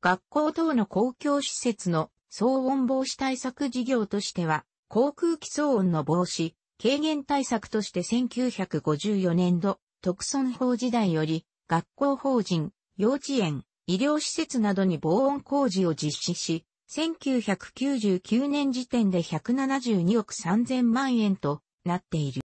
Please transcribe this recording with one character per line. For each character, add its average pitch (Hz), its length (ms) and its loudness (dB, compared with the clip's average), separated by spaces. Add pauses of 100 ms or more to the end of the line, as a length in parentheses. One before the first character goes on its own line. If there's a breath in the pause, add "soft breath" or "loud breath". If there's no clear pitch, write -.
学 180 280 0
校 302 240 0
等 330 200 0
の 226 120 4
公 240 280 0
共 285 280 0
施 - 180 -6
設 214 300 -2
の 165 200 0 (240)
騒 254 320 0
音 262 200 0
防 262 180 0
止 - 160 -8
対 262 160 -2
策 254 340 -4
事 254 140 -4
業 233 240 0
と 208 140 -2
し - 100 -8
て 175 140 -2
は、 156 180 0 (240)
航 262 240 2
空 339 260 0
機 - 120 -14
騒 294 260 0
音 185 160 2
の 156 140 0
防 170 200 2
止、 165 280 -4 (280)
軽 269 180 2
減 302 260 -2
対 277 180 0
策 226 240 -4
と 214 140 -2
し - 100 -8
て 180 100 -4
千 233 280 0
九 247 200 -2
百 185 300 -4
五 151 160 0
十 202 220 -2
四 180 180 2
年 180 240 4
度、 190 200 -2 (220)
特 185 220 -2
措 262 300 -2
法 247 240 0
時 254 120 -2
代 220 220 2
よ 156 140 0
り、 160 200 -2 (220)
学 165 180 0 (100)
校 277 200 0
法 262 260 2
人、 165 300 -2 (260)
幼 208 140 2
稚 277 280 -4
園、 151 240 -2 (240)
医 175 80 2
療 294 240 2
施 - 120 -6
設 320 280 -4
な 208 140 2
ど 190 120 2
に 175 120 2
防 185 300 2
音 285 140 -2
工 277 260 0
事 185 180 2
を 160 100 2
実 151 220 -4
施 175 180 -4
し、 - 300 -4 (220)
千 320 280 -4
九 262 240 0
百 202 340 -4
九 269 240 -2
十 202 220 2
九 254 300 0
年 285 240 0
時 247 160 -6
点 226 200 2
で 180 120 2
百 165 320 -2
七 269 260 0
十 226 220 2
二 185 160 4
億 - 160 -2
三 214 320 0
千 254 260 2
万 254 260 2
円 202 200 2
と 147 240 -4 (240)
な 175 100 0
っ 180 80 -6
て - 140 -4
い 143 160 0
る。 131 160 -4